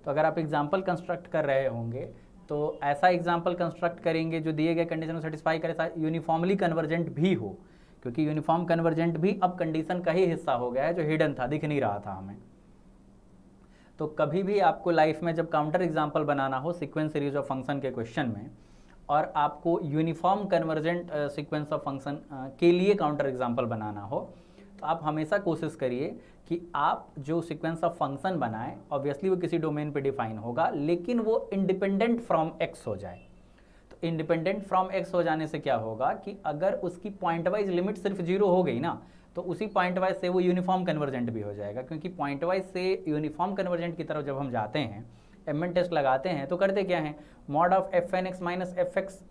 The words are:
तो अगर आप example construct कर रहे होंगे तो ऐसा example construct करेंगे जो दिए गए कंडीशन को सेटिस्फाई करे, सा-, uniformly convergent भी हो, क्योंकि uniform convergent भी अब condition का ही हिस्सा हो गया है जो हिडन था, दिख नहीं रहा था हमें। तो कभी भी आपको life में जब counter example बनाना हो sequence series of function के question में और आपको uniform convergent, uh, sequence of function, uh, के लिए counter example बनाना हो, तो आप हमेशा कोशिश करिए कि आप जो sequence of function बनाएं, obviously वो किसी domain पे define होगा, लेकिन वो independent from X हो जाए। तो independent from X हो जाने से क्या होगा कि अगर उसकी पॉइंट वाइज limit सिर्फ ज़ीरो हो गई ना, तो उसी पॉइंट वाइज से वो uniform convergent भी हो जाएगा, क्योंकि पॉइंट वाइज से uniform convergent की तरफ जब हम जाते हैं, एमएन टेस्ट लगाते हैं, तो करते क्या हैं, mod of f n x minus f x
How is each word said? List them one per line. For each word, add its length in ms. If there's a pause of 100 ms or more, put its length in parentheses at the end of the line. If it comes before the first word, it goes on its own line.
तो 60
अगर 140
आप 140
example 440
construct 440
कर 180
रहे 220
होंगे 480 (340)
तो 340
ऐसा 260
example 460
construct 460
करेंगे 400
जो 120
दिए 220
गए 100
कंडीशन 300
को 60
सेटिस्फाई 380
करे, 160
सा-, 240
uniformly 580
convergent 540
भी 240
हो, 240 (440)
क्योंकि 260
uniform 360
convergent 520
भी 260
अब 160
condition 420
का 120
ही 140
हिस्सा 260
हो 180
गया 140
है 100
जो 80
हिडन 320
था, 120
दिख 180
नहीं 160
रहा 260
था 60
हमें। 240 (1600)
तो 80
कभी 360
भी 180
आपको 300
life 320
में 120
जब 160
counter 320
example 420
बनाना 340
हो 140
sequence 400
series 240
of 100
function 360
के 80
question 360
में 240 (580)
और 280
आपको 460
uniform 640
convergent, 680
uh, 180
sequence 400
of 100
function, 380 (160)
uh, 160 (120)
के 120
लिए 220
counter 320
example 380
बनाना 360
हो, 340 (460)
तो 60
आप 160
हमेशा 360
कोशिश 360
करिए 440 (300)
कि 260
आप 340 (100)
जो 240
sequence 380
of 120 (100)
function 300
बनाएं, 460 (140)
obviously 360
वो 80
किसी 220
domain 340
पे 80
define 380
होगा, 320
लेकिन 500
वो 340
independent 720
from 240 (120)
X 240
हो 100
जाए। 300 (640)
तो 180
independent 640
from 320
X 100
हो 80
जाने 240
से 120
क्या 180
होगा 360
कि 320
अगर 300
उसकी 360
पॉइंट 380
वाइज 200
limit 280
सिर्फ 240
ज़ीरो 260
हो 160
गई 180
ना, 220 (320)
तो 80
उसी 240
पॉइंट 320
वाइज 180
से 120
वो 120
uniform 440
convergent 460
भी 100
हो 140
जाएगा, 280
क्योंकि 260
पॉइंट 360
वाइज 200
से 440
uniform 460
convergent 420
की 80
तरफ 200
जब 140
हम 120
जाते 280
हैं, 320 (380)
एमएन 240
टेस्ट 200
लगाते 360
हैं, 180
तो 100
करते 280
क्या 160
हैं, 200 (300)
mod 200
of 120 (120)
f 200
n 180
x 100
minus 260 (100)
f 200
x 140 (180)